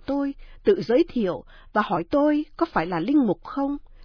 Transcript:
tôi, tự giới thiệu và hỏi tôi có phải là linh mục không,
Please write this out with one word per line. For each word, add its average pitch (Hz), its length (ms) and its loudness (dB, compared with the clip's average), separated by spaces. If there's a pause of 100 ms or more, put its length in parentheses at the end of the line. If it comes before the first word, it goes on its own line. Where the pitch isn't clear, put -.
tôi, 277 300 -4 (280)
tự - 180 4
giới 247 280 2
thiệu 185 340 -4 (300)
và 214 120 2
hỏi 175 260 -2
tôi 294 340 2 (120)
có 339 80 0
phải 165 200 -2
là 175 140 -4
linh 254 280 2
mục - 160 -2
không, 277 340 -4 (280)